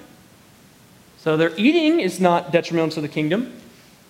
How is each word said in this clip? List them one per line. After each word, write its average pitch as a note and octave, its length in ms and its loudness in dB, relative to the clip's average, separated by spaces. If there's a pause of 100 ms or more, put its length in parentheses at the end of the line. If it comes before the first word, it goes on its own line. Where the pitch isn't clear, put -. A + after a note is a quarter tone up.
(1200)
So D#3 140 0
their E3 180 0
eating D#4 440 2
is F#3 200 -4
not F3 320 2
detrimental E3 440 0
to E3 40 -6
the D3 80 -4
kingdom, D#3+ 500 -4 (520)